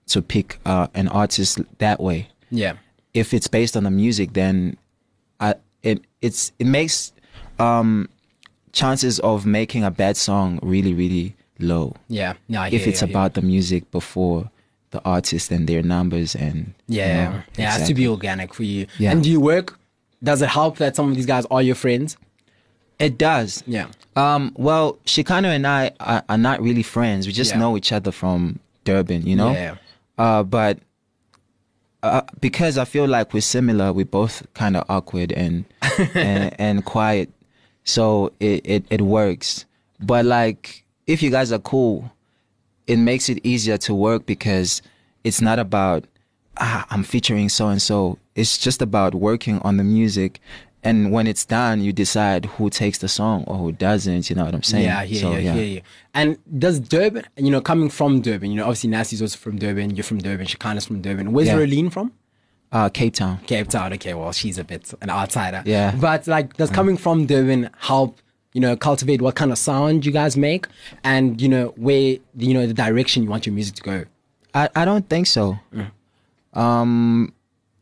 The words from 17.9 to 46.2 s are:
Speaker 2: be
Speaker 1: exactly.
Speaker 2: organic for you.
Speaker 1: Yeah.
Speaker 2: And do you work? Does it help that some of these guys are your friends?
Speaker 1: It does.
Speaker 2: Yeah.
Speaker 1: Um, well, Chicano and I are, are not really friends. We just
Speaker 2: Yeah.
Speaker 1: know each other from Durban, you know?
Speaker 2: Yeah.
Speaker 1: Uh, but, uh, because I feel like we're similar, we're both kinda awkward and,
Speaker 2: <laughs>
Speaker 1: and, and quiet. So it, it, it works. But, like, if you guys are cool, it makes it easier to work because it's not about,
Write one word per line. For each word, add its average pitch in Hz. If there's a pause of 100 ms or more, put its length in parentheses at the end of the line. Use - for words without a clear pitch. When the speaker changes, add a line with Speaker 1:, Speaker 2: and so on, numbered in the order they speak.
Speaker 2:
be 127
Speaker 1:
exactly. 123
Speaker 2:
organic 95
for 113
you. 101 (100)
Speaker 1:
Yeah. 104
Speaker 2:
And 160
do 151
you 160
work? 170 (460)
Does 139
it 139
help 156
that 139
some 143
of 135
these 127
guys 123
are 131
your 127
friends? 127 (800)
Speaker 1:
It 143
does. 143
Speaker 2:
Yeah. 113 (280)
Speaker 1:
Um, 143
well, 156
Chicano 180
and 139
I 139
are, 117
are 107
not 127
really 117
friends. 104
We 101
just 117
Speaker 2:
Yeah. 110
Speaker 1:
know 117
each -
other 101
from 90 (260)
Durban, 90
you 95
know? 107
Speaker 2:
Yeah. 87 (420)
Speaker 1:
Uh, 113
but, 104 (1200)
uh, 107 (180)
because 151
I 127
feel 143
like 120
we're 110
similar, 110
we're 95
both 107 (100)
kinda 101
awkward 90
and, 85 (160)
Speaker 2:
<laughs> -
Speaker 1:
and, 127
and 101
quiet. 107 (540)
So 107
it, 101
it, 98
it 104
works. 101 (340)
But, 120
like, 117 (240)
if 156
you 147
guys 127
are 110
cool, 120 (760)
it 117
makes 120
it 120
easier 110
to -
work 107
because 95 (420)
it's 113
not 113
about, 95 (520)